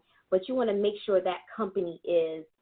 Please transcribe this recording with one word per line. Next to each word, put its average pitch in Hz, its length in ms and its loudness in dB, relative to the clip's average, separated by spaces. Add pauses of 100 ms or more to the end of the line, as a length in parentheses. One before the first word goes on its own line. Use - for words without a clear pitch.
(300)
But 185 180 2
you 254 60 -4
wanna 233 180 2
make 202 220 2 (100)
sure 190 160 4
that 180 200 -4 (140)
company 190 500 -4
is 160 420 0 (160)